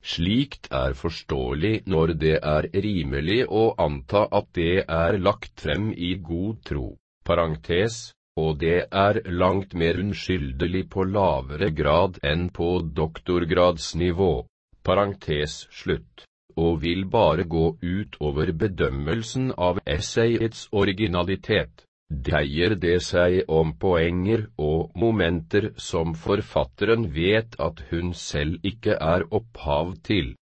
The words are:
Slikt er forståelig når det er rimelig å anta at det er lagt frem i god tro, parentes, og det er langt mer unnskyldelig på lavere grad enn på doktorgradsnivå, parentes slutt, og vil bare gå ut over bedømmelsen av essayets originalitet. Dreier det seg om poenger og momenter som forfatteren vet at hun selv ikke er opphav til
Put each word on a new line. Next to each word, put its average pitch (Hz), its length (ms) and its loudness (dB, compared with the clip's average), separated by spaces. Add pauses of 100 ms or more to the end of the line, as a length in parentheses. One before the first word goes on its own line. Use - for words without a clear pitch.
Slikt 110 640 -2
er 65 240 -2
forståelig 78 920 -4
når 80 260 2
det 78 300 2
er 78 300 0
rimelig 90 720 -2
å 107 160 2 (100)
anta 78 540 0
at - 260 -2
det 85 320 2
er 82 320 0
lagt - 460 -2
frem 80 320 -2
i 87 200 -4
god 92 460 -6
tro, 71 240 -6 (400)
parentes, 85 720 0 (380)
og 80 260 0
det 82 320 2
er 101 380 2
langt 92 440 0
mer 85 240 2
unnskyldelig 87 920 -2
på 95 200 -2
lavere 80 640 0
grad 78 500 2
enn 82 280 0
på 85 200 -2 (220)
doktorgradsnivå, 85 1400 2 (540)
parentes 92 720 0 (120)
slutt, - 580 -6 (240)
og 82 300 0
vil 85 240 0
bare 90 440 4
gå 80 160 2 (140)
ut 92 420 -6
over 76 320 -2
bedømmelsen 92 1000 -2
av 90 280 0
essayets 113 840 -2
originalitet. 95 1160 0 (180)
Dreier 76 720 0
det 85 260 2
seg 90 480 2
om 80 240 4
poenger 90 720 2 (120)
og 78 380 0
momenter 98 840 0
som 82 380 -4
forfatteren 101 960 0
vet 98 480 0
at 80 300 -4
hun 87 260 -2
selv 76 480 -4
ikke 107 400 -2
er 85 300 2
opphav 85 720 -2
til 80 400 -2